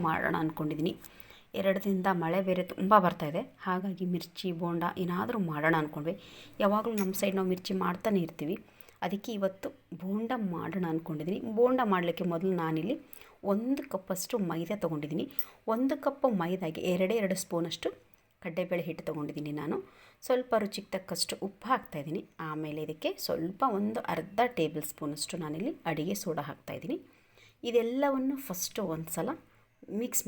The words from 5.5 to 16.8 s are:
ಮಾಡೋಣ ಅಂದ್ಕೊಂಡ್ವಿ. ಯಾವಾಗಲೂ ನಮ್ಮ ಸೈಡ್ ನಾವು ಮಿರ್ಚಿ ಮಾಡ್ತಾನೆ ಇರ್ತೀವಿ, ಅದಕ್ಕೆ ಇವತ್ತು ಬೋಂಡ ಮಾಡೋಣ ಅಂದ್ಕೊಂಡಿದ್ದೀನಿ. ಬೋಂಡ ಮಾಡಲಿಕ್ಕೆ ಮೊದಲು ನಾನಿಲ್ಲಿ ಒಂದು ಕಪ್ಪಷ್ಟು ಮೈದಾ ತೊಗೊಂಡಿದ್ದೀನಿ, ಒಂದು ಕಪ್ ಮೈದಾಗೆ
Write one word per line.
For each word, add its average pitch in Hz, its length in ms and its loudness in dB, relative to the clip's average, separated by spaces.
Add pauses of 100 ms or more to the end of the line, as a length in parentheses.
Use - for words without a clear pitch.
ಮಾಡೋಣ 156 320 4
ಅಂದ್ಕೊಂಡ್ವಿ. 151 320 -2 (480)
ಯಾವಾಗಲೂ 214 400 4
ನಮ್ಮ 190 180 0
ಸೈಡ್ 196 180 2
ನಾವು 190 140 2
ಮಿರ್ಚಿ 185 320 -2
ಮಾಡ್ತಾನೆ 185 420 2
ಇರ್ತೀವಿ, 160 300 -4 (500)
ಅದಕ್ಕೆ 202 320 -4
ಇವತ್ತು 190 320 -2 (300)
ಬೋಂಡ 208 320 -2 (220)
ಮಾಡೋಣ 165 300 -2 (100)
ಅಂದ್ಕೊಂಡಿದ್ದೀನಿ. 160 440 -2 (200)
ಬೋಂಡ 254 220 6 (120)
ಮಾಡಲಿಕ್ಕೆ 180 400 2
ಮೊದಲು 185 200 2 (100)
ನಾನಿಲ್ಲಿ 160 340 0 (560)
ಒಂದು 247 320 0 (100)
ಕಪ್ಪಷ್ಟು 190 560 -4
ಮೈದಾ 165 360 -2
ತೊಗೊಂಡಿದ್ದೀನಿ, 156 400 -2 (500)
ಒಂದು 269 200 2 (100)
ಕಪ್ 277 200 2 (160)
ಮೈದಾಗೆ 170 400 -2 (120)